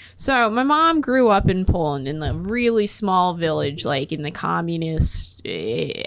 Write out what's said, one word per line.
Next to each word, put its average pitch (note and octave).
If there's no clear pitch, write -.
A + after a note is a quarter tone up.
So A#3+
my A#3+
mom D#4
grew B3+
up G3+
in F#3
Poland D3
in D#3
a C#3
really G#3+
small F#3
village, D3+
like, C#3+
in D3
the D3
communist, E3
eh, F2+